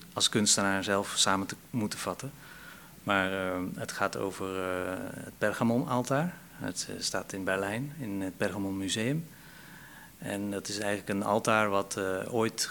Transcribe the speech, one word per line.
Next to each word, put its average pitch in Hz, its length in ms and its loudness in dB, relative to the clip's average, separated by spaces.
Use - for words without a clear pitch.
als - 160 4
kunstenaar 98 560 4
zelf 101 320 2
samen 98 300 4
te - 80 -6
moeten 107 280 -2
vatten. 104 340 -4
Maar, 95 300 4
eh, 92 280 0
het - 160 -6
gaat 98 240 0
over, 95 460 -2
eh, 92 300 -2
het - 140 -12
Pergamonaltaar. 123 960 2
Het, - 380 -6
eh, 98 100 -6
staat - 320 -4
in 95 120 -4
Berlijn, 101 540 0
in 101 220 -4
het 95 160 -4
Pergamon 98 400 0
Museum. 113 500 0
En 101 320 -4
dat 98 180 -4
is 101 100 -4
eigenlijk 104 300 0
een 101 140 2
altaar 107 460 4
wat, 98 280 0
eh, 98 380 0
ooit 113 360 2